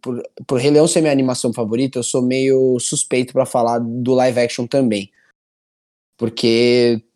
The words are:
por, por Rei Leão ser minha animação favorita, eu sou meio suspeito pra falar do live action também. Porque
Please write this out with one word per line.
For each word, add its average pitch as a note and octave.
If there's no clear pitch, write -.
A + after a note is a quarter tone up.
por, B2
por B2+
Rei C#3
Leão D3+
ser D#3+
minha D3+
animação B2+
favorita, B2
eu A#2+
sou B2+
meio C3
suspeito -
pra B2+
falar A#2
do A#2+
live B2+
action A#2+
também. A2
Porque A#2+